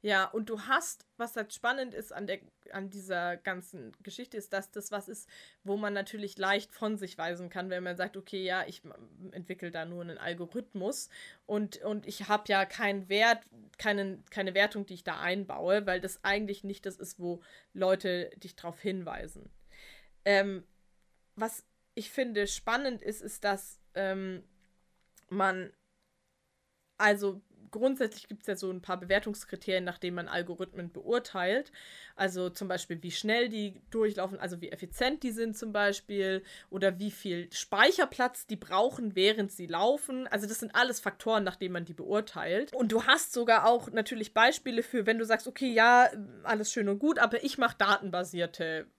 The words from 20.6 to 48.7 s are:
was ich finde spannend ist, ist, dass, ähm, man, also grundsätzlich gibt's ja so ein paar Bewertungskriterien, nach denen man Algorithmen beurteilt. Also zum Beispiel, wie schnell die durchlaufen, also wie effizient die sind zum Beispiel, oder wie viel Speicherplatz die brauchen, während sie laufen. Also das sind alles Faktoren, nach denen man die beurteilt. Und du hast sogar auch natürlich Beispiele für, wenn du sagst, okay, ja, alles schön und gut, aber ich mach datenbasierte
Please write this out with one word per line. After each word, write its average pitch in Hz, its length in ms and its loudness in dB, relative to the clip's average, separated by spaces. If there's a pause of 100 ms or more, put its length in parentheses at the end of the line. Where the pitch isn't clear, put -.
was 220 260 -6 (320)
ich 214 160 -10
finde 220 360 0
spannend 247 540 -2
ist, 208 200 -6
ist, - 240 -10
dass, 196 340 -2 (140)
ähm, 190 500 -4 (840)
man, 185 420 0 (1300)
also 202 440 2 (300)
grundsätzlich 254 560 0
gibt's - 180 -14
ja 196 100 -4
so 185 140 -6
ein 185 140 -8
paar 185 160 -4
Bewertungskriterien, 190 840 0
nach 175 140 -6
denen 180 160 -4
man 175 140 -6
Algorithmen 175 640 -6
beurteilt. 233 800 -2 (440)
Also 180 360 -2
zum 190 160 -8
Beispiel, 175 340 -6
wie 180 80 -8
schnell 226 400 2
die 208 400 -6
durchlaufen, 202 500 0
also 175 220 -6
wie - 80 -10
effizient 254 540 -2
die 247 80 -2
sind 226 260 -4
zum 214 160 -8
Beispiel, 202 680 0 (260)
oder 185 300 2
wie 208 100 -2
viel 175 420 -6
Speicherplatz 247 920 4
die 208 120 -6
brauchen, 226 580 0
während 202 360 4
sie 175 140 -12
laufen. 254 600 0
Also 208 180 0
das 220 140 -6
sind 214 160 -6
alles 247 240 4
Faktoren, 214 440 0
nach 185 120 -2
denen 180 180 -4
man 170 120 -4
die 170 100 -12
beurteilt. 208 800 -2
Und 226 160 2
du 226 160 2
hast 294 260 4
sogar 233 320 6
auch 240 240 6
natürlich 220 460 -2
Beispiele 233 480 4
für, 220 240 0
wenn 226 100 4
du 226 80 -2
sagst, 220 220 2
okay, 254 260 -2
ja, 240 380 10 (320)
alles 214 280 0
schön 214 180 0
und 202 100 2
gut, 302 180 4
aber 233 260 4
ich 277 140 -4
mach 240 160 2
datenbasierte 180 1120 0 (140)